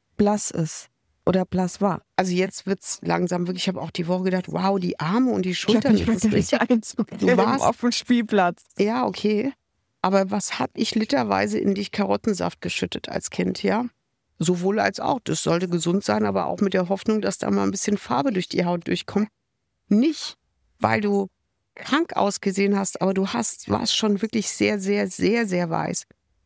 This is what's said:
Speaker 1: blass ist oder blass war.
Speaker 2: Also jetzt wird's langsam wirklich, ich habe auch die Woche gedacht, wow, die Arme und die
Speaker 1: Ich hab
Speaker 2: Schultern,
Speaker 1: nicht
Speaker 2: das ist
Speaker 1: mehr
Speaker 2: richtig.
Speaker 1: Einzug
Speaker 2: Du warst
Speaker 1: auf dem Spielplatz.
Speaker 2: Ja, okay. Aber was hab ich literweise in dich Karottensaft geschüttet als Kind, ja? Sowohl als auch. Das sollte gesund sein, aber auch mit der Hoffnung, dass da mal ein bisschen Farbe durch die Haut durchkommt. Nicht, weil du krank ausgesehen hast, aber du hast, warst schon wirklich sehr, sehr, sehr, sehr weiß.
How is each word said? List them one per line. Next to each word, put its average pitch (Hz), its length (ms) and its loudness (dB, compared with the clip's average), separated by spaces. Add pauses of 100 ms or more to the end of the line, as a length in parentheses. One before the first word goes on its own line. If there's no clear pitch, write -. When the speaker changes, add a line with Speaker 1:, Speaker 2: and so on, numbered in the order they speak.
(180)
Speaker 1:
blass 208 340 2
ist - 360 -6 (380)
oder 185 200 2
blass 180 360 -4
war. 196 200 0 (140)
Speaker 2:
Also 185 180 0
jetzt 185 340 -2
wird's - 360 -4
langsam 175 440 0
wirklich, 180 160 -4
ich - 40 -4
habe 190 140 -2
auch 160 100 -6
die 170 160 -4
Woche 185 180 0
gedacht, 185 240 0
wow, 185 300 0
die 180 200 -2
Arme 226 320 2
und 196 140 0
die 185 60 0
Speaker 1:
Ich 175 120 -4
hab - 80 4
Speaker 2:
Schultern, 226 240 6
Speaker 1:
nicht 180 120 2
Speaker 2:
das 226 100 2
ist 180 80 -2
Speaker 1:
mehr 208 80 2
Speaker 2:
richtig. 214 280 2
Speaker 1:
Einzug 226 460 0 (120)
Speaker 2:
Du 247 180 4
warst 240 280 2
Speaker 1:
auf - 140 2
dem 240 120 0
Spielplatz. 214 680 0 (160)
Speaker 2:
Ja, 226 300 2
okay. 214 440 0 (500)
Aber 190 300 2
was - 280 -4
hab - 160 -2
ich - 200 -2
literweise 214 640 0
in 196 160 2
dich 202 160 -6
Karottensaft 196 680 -2
geschüttet - 480 -6
als - 220 -6
Kind, 180 320 -2
ja? 202 220 0 (520)
Sowohl 180 420 0
als 196 200 0
auch. - 240 -2
Das - 180 -4
sollte 170 260 0
gesund 175 360 0
sein, 214 220 0
aber 190 200 0
auch - 140 -4
mit 190 160 0
der 185 140 0
Hoffnung, 208 320 -2
dass 190 180 -2
da - 100 -2
mal 196 140 2
ein 196 80 0
bisschen 196 260 -2
Farbe 269 340 0
durch 185 160 -2
die - 180 0
Haut 175 220 -2
durchkommt. 196 420 -2 (580)
Nicht, 262 480 0 (440)
weil 110 220 2
du 101 260 0 (460)
krank 294 420 -2
ausgesehen 196 640 0
hast, - 240 -4
aber 190 120 2
du 190 160 0
hast, - 400 -4
warst - 280 -2
schon 208 240 0
wirklich 220 280 -2
sehr, 208 300 0
sehr, 202 280 0
sehr, 202 400 0
sehr 175 220 -2
weiß. 156 340 -4 (420)